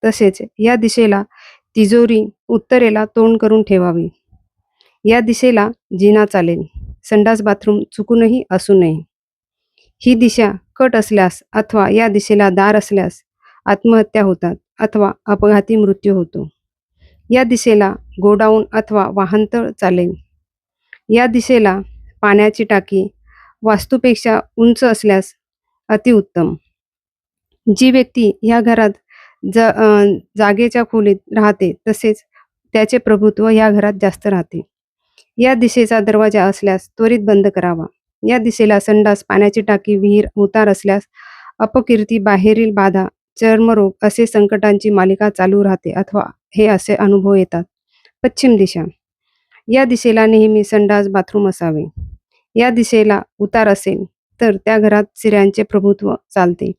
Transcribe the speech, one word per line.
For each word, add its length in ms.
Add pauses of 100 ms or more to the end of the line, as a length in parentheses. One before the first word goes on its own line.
तसेच 340 (200)
या 160
दिशेला 480 (540)
तिजोरी 500 (220)
उत्तरेला 560
तोंड 340
करून 240
ठेवावी. 460 (960)
या 160
दिशेला 500 (280)
जिना 280
चालेल. 360 (420)
संडास, 380
बाथरूम 400 (100)
चुकूनही 580
असू 240
नये. 260 (1000)
ही 120
दिशा 380 (240)
कट 200
असल्यास 460 (100)
अथवा 380
या 180
दिशेला 420
दार 260
असल्यास 460 (420)
आत्महत्या 580
होतात 340 (240)
अथवा 320 (140)
अपघाती 500
मृत्यू 380
होतो. 340 (800)
या 120
दिशेला 520 (280)
गोडाऊन 500
अथवा 400
वाहनतळ 580 (100)
चालेल. 340 (960)
या 180
दिशेला 540 (420)
पाण्याची 420
टाकी 440 (540)
वास्तूपेक्षा 800 (160)
उंच 280
असल्यास 500 (540)
अतिउत्तम. 680 (1200)
जी 140
व्यक्ती 520
या 180
घरात 300 (640)
ज-, 40
अ, 460 (320)
जागेच्या 540
खोलीत 260 (200)
राहते, 360 (160)
तसेच 360 (480)
त्याचे 260
प्रभुत्व 500
या 220
घरात 220 (100)
जास्त 240
राहते. 340 (800)
या 160
दिशेचा 460
दरवाजा 440
असल्यास 440
त्वरित 340
बंद 240
करावा. 400 (420)
या 100
दिशेला 420
संडास, 480
पाण्याची 320
टाकी, 360
विहीर, 380
उतार 340
असल्यास 340 (560)
अपकीर्ती, 600
बाहेरील 520
बाधा, 360 (340)
चर्मरोग 520 (100)
असे 240
संकटांची 640
मालिका 400
चालू 340
राहते 280
अथवा 300 (340)
हे 100
असे 280
अनुभव 400
येतात. 300 (580)
पश्चिम 340
दिशा. 260 (840)
या 160
दिशेला 420
नेहमी 380
संडास, 440
बाथरूम 400
असावे. 360 (680)
या 160
दिशेला 520 (160)
उतार 300
असेल 360 (360)
तर 160
त्या 220
घरात 260 (100)
स्त्रियांचे 480
प्रभुत्व 520 (200)
चालते. 440